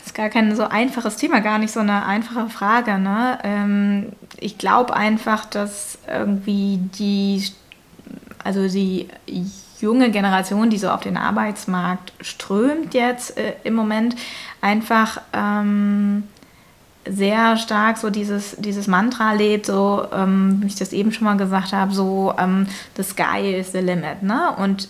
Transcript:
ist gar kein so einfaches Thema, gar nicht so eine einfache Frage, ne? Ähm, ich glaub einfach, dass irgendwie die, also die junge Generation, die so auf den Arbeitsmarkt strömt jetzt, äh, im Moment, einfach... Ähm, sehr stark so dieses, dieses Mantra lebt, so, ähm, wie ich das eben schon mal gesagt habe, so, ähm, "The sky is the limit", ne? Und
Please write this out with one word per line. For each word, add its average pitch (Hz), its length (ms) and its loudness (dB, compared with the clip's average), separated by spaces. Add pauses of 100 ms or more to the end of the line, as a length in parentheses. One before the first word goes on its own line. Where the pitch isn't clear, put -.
ist - 80 -16
gar 214 160 -4
kein 214 260 2
so 226 80 0
einfaches 220 520 -2
Thema, 294 260 0
gar 214 160 0
nicht 214 140 -2
so 233 80 -4
eine 202 260 0
einfache 226 440 -4
Frage, 214 500 0
ne? 214 440 0
Ähm, 202 680 0 (280)
ich - 200 -8
glaub 208 320 2
einfach, 214 540 0
dass - 520 -8 (100)
irgendwie 202 680 -2 (220)
die, 196 440 0 (1000)
also 196 240 0
die 185 400 0 (760)
junge 233 300 4
Generation, 202 580 2
die 220 80 4
so 190 120 -2
auf - 120 0
den 190 160 -4
Arbeitsmarkt 190 1040 -2
strömt 277 720 -2
jetzt, 247 460 0
äh, 214 140 -4 (100)
im 220 100 -2
Moment, 220 420 0 (460)
einfach... 220 580 2 (140)
Ähm, 208 920 2 (800)
sehr 214 520 2
stark 220 400 0
so 220 120 -4
dieses, 202 500 -4
dieses 202 280 -4
Mantra 214 460 2
lebt, 208 320 2
so, 202 480 2
ähm, 190 480 4
wie 202 60 0
ich 196 80 -4
das - 180 -4
eben 214 180 2
schon 220 140 -2
mal 208 120 4
gesagt 190 340 0
habe, 196 220 0
so, 190 440 2
ähm, 190 300 2 (300)
"The 190 60 -4
sky 190 540 -2
is 185 140 -6
the 190 80 -2
limit", 180 420 -2
ne? 254 360 0
Und 196 320 -2